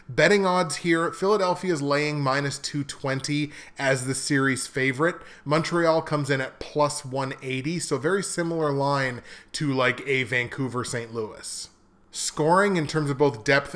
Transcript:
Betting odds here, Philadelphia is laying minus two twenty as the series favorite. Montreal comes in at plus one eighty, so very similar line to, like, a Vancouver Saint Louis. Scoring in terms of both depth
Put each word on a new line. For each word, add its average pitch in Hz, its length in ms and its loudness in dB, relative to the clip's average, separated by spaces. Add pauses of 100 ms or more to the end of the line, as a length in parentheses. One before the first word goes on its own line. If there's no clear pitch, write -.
Betting 175 380 4
odds 180 320 2
here, 165 360 2
Philadelphia 185 580 2
is 147 100 0
laying 147 380 0
minus 139 380 0
two - 260 -4
twenty 143 680 -4 (280)
as 131 260 2
the 131 100 -2
series 135 520 2
favorite. 135 480 0 (300)
Montreal 160 560 2
comes 147 280 -2
in 135 120 0
at - 180 -8
plus 147 460 -2
one 131 360 -6
eighty, 135 380 -4
so 143 180 -2
very 180 260 0
similar 165 500 -2
line 135 480 0 (320)
to, 147 180 -2
like, 127 340 0
a 131 180 0
Vancouver 120 600 -4
Saint 117 300 -6
Louis. 107 560 -8 (440)
Scoring 185 640 2
in 156 120 0
terms 151 220 0
of 131 80 -2
both 131 280 2
depth 139 300 2